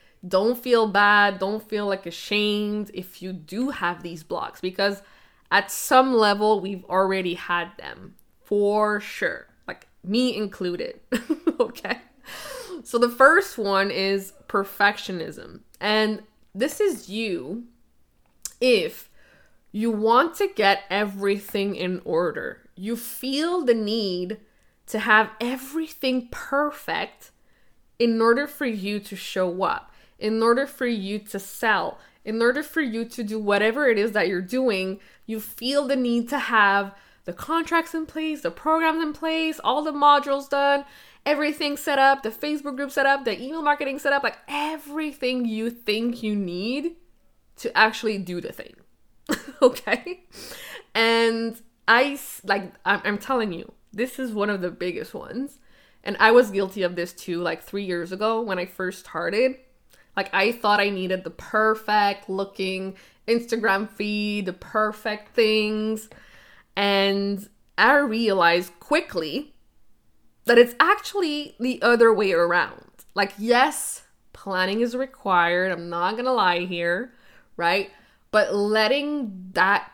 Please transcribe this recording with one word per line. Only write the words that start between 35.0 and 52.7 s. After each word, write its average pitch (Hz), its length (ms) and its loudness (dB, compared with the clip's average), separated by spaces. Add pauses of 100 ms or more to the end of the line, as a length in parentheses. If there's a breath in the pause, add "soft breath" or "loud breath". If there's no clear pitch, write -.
You 220 140 -8
feel 269 460 -2
the 269 100 0
need 240 340 0
to 285 80 -2
have 202 560 2 (300 soft breath)
the 175 100 -10
contracts 330 600 -2
in 320 120 -4
place, 311 340 -6
the 254 100 -4
programs 320 520 0
in 302 100 -4
place, 320 500 -2
all 269 200 2
the 302 100 -4
modules 285 560 4
done, 277 360 2 (420 loud breath)
everything 294 500 0
set 285 220 -2
up, 269 240 6
the - 80 -4
Facebook 285 460 -6
group 269 140 -6
set 277 140 0
up, 277 200 2
the 202 140 -4
email 277 220 -8
marketing 294 380 0
set 285 140 0
up, 277 100 2
like, 233 160 -2 (100)
everything 294 960 -4
you 220 240 -2
think 233 540 -4
you 214 120 -2
need 208 640 -4 (600)
to - 200 -6
actually 220 400 0
do 180 240 -6
the - 120 -10
thing, - 220 -18 (420)
<laughs> - 460 -4
okay? - 640 0 (720 loud breath)
And 226 640 2 (260)
I 262 260 6
s-, - 320 -12
like, 185 280 -2 (120)